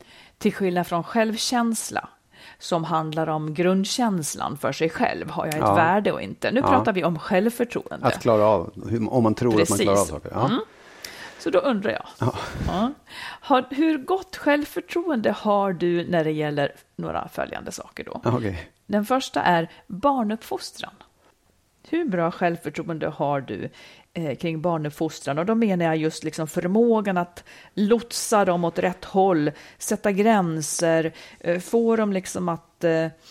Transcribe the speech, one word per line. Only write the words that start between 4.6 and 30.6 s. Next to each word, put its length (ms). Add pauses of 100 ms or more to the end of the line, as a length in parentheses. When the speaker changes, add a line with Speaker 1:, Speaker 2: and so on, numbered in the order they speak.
Speaker 1:
sig 180
själv. 400
Har 160
jag 80
ett 60
Speaker 2:
Ja. 140
Speaker 1:
värde 380
och 100
inte? 280
Nu 100
Speaker 2:
Ja. 80
Speaker 1:
pratar 240
vi 120
om 140
självförtroende. 880
Speaker 2:
Att 160
klara 220
av, 280 (180)
hur, 220
om 100
man 120
tror 280
att 80
man 80
klarar 140
av 40
Speaker 1:
Precis. 140
Speaker 2:
saker. 240
Ja. 120
Speaker 1:
Mm. 140 (800)
Så 120
då 80
undrar 320
jag. 160 (120)
Speaker 2:
Ja. 160 (320)
Speaker 1:
Ja. 260 (480)
Har, 300
hur 280
gott 380
självförtroende 1040
har 340
du 380
när 140
det 60
gäller 420 (240)
några 320
följande 440
saker 320
då? 200
Speaker 2:
Ja, 120
okej. 320 (180)
Speaker 1:
Den 180
första 380
är 280 (160)
barnuppfostran. 1080 (960)
Hur 200
bra 220
självförtroende 760
har 320
du, 300 (440)
eh, 220
kring 240
barnuppfostran? 800
Och 80
då 80
menar 300
jag 120
just, 280
liksom, 220
förmågan 720
att 280 (300)
lotsa 720
dem 200
åt 140
rätt 260
håll, 460 (280)
sätta 340
gränser, 1000 (280)